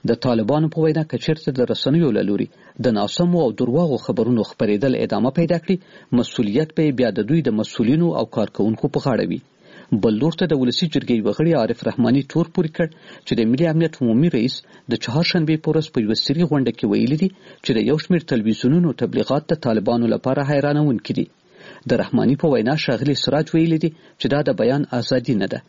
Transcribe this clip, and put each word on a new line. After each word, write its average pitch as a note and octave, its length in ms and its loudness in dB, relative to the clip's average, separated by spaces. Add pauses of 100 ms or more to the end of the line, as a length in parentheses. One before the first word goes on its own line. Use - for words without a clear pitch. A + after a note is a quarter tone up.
د A#2 200 0
طالبانو C3 480 0
په - 120 -6
وینا، D#3+ 260 0
که B2 140 -6
چېرته - 240 -4 (100)
د A#2+ 140 2
رسنیو C#3+ 440 0
له G2+ 120 0
لوري G2+ 180 -2 (380)
د A#2 120 2
ناسمو F3 480 0
او A#2 60 2 (100)
درواغو C3 460 0
خبرونو A2+ 440 0
خپرېدل B2 460 0
ادامه A2 420 -2
پیدا E3+ 260 0
کړي، F#3+ 120 0 (440)
مسؤلیت A#2+ 560 -2
به E3 100 0
یې D3 120 0
بیا A#2+ 120 2
د G#2 180 -2
دوی D#3+ 140 2
د A#2 180 0
مسؤلینو C#3 480 0 (120)
او A2+ 40 -2 (140)
کارکوونکو A2 560 -2
په C#3 100 -2
غاړه G#2+ 260 0
وي. F2 100 -6 (520)
بل G#2+ 260 2
لور D#3 140 0
ته F#3 140 -2
د D3+ 140 0
ولسي B2 260 0
جرګې B2 340 0
یوه G#2 120 0
غړي E3 280 2
عارف A2 280 -2
رحماني A#2+ 340 2
تور E3 240 -2
پورې E3 300 -2
کړ E3+ 100 0 (400)
چې - 120 -4
د - 20 0 (100)
ملي C3+ 200 2
امنیت D#3+ 320 0
عمومي B2 320 4
رئیس A#2+ 200 0 (360)
د A2+ 40 0
چهارشنبې D#3 680 0
په - 100 -2
ورځ D#3 220 0
په C3 100 0
یوه G#2+ 100 0
سري D3+ 280 0
غونډه C3+ 340 0
کې - 140 -6
ویلي A2+ 320 2
دي F#3+ 60 2 (360)
چې - 100 -4
د A2+ 40 2 (120)
یو D3+ 80 2
شمېر E3+ 240 0 (120)
تلویزیونونو B2 580 2
تبلیغات B2+ 560 -2
د D#3+ 180 -2
طالبانو A#2 400 0
لپاره C3 440 -2
حیرانوونکي C#3+ 640 0
دي. - 140 -2 (600)
د - 60 2 (100)
رحماني A#2+ 340 2
په - 160 -2
وینا A#2+ 240 2
ښاغلي C3+ 380 -2
سراج D3 400 0
ویلي E3 240 2
دي D#3+ 120 -2 (300)
چې - 140 -4
دا C#3+ 80 2
د D3 80 0 (120)
بیان C3+ 280 2
ازادي B2 440 -2
نه G2 120 0
ده. - 220 -6